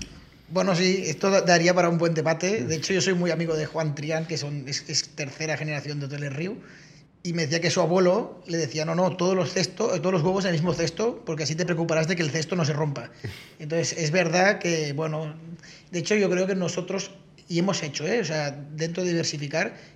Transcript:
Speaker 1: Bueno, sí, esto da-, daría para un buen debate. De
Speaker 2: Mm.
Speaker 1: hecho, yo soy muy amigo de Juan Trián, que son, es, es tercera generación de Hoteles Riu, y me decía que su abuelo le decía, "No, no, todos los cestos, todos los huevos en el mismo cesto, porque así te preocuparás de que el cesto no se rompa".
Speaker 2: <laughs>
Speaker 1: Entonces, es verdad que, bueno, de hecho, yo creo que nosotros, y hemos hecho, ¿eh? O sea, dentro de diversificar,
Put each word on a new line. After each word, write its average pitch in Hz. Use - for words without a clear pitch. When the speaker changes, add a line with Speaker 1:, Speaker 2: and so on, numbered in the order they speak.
Speaker 1:
Bueno, 185
sí, 185
esto 160
da-, 196
daría 175
para 175
un 170
buen 170
debate. 160
De 160
Speaker 2:
Mm. -
Speaker 1:
hecho, -
yo 185
soy 190
muy 175
amigo 165
de 151
Juan 156
Trián, 160
que 160
son, 143
es, -
es -
tercera 151
generación 147
de 139
Hoteles 143
Riu, 180
y 170
me 170
decía 160
que 165
su 185
abuelo 180
le 170
decía, 156
"No, 165
no, 180
todos 185
los 151
cestos, -
todos 180
los 170
huevos 185
en 190
el 170
mismo 165
cesto, 170
porque 156
así 151
te 170
preocuparás 165
de 185
que 170
el -
cesto 160
no 165
se 147
rompa". 143
Speaker 2:
<laughs> -
Speaker 1:
Entonces, 165
es 151
verdad 180
que, 156
bueno, 156
de 175
hecho, 208
yo 196
creo 185
que 196
nosotros, 185
y 170
hemos 185
hecho, 143
¿eh? 226
O 190
sea, 151
dentro 151
de 180
diversificar, 160